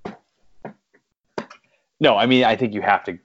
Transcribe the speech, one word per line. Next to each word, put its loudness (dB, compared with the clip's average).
No, 4
I 0
mean, 2
I 2
think -4
you -6
have 0
to, -10